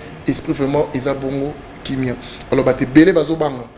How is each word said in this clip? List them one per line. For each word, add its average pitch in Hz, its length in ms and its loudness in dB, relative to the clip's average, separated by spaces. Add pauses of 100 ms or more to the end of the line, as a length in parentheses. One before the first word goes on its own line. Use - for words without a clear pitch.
(260)
esprit 147 260 -2
vraiment, 143 420 0
ils 131 140 -4
a 135 60 0
bongo, 135 380 -4 (320)
kimia. 131 300 -4 (360)
Alors, 131 140 2
bah, 131 100 4
t'es 135 120 -2
belé, 156 260 8
bazo 160 240 0
banga. 139 280 -4 (140)